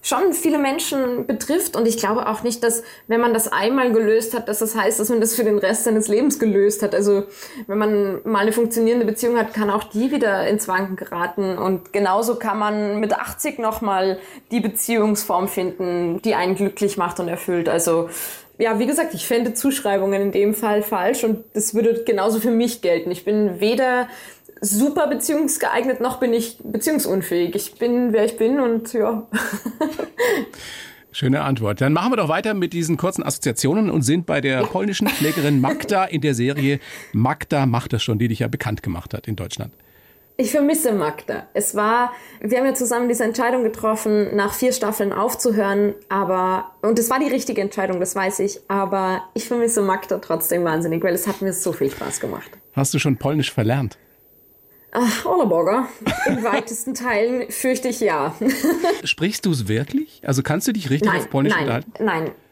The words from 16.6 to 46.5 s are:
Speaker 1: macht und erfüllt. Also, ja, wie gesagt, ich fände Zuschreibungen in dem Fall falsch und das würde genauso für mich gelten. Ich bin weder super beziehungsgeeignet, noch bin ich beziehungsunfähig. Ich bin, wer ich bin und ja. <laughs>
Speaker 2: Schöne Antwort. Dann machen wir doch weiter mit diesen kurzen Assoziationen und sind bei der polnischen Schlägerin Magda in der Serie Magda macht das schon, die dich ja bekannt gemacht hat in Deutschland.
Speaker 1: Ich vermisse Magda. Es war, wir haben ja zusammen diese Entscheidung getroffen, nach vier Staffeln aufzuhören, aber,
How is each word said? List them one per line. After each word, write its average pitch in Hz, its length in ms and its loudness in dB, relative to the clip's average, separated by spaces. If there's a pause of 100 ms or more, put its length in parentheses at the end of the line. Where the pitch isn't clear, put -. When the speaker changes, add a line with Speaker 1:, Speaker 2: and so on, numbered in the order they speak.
Speaker 1:
macht 180 240 -2
und 175 80 -2
erfüllt. 170 400 -2
Also, 170 400 2 (520)
ja, 220 200 2
wie 240 80 2
gesagt, 320 260 0
ich - 140 -8
fände 233 260 0
Zuschreibungen 196 680 0
in 202 100 0
dem 202 240 2
Fall 214 260 2
falsch 190 420 0
und 220 200 0 (100)
das 208 220 -2
würde 226 300 2
genauso 214 340 2
für 233 100 0
mich 233 320 2
gelten. 170 300 2
Ich 175 120 -6
bin 208 360 2
weder 247 480 2 (540)
super 277 440 2
beziehungsgeeignet, 262 960 0
noch 247 160 -2
bin 240 160 2
ich 233 300 -2
beziehungsunfähig. 185 880 0
Ich - 220 -6
bin, 240 380 2
wer 220 120 4
ich 226 120 -4
bin 247 220 2
und 226 340 0
ja. 220 340 0 (760)
<laughs> - 1080 -4
Speaker 2:
Schöne 139 300 0
Antwort. 113 400 -2
Dann 139 120 4
machen 185 180 2
wir 247 60 2
doch 165 120 0
weiter 208 260 0
mit 175 180 -2
diesen 170 240 0
kurzen - 260 -2
Assoziationen 147 680 0
und - 140 2
sind 170 220 2
bei 147 160 0
der 131 220 0
polnischen 196 440 -2
Schlägerin 147 540 2
Magda 185 440 0
in 165 160 -4
der 147 140 2
Serie 135 440 0 (340)
Magda 135 520 2
macht 120 280 0
das 113 100 -2
schon, 107 160 0
die 120 80 2
dich 113 120 -2
ja 117 80 0
bekannt 110 360 -4
gemacht 85 300 -6
hat - 140 -10
in 107 80 -4
Deutschland. - 380 -10 (680)
Speaker 1:
Ich 262 120 0
vermisse 294 420 2
Magda. - 600 -4
Es 208 200 -2
war, 233 360 2 (300)
wir 226 180 2
haben 269 80 2
ja 262 80 2
zusammen 240 340 0
diese 233 140 0
Entscheidung 240 400 0
getroffen, 214 720 0
nach 202 180 0
vier 254 180 2
Staffeln 214 400 -2
aufzuhören, 202 840 2 (140)
aber, 185 640 0 (100)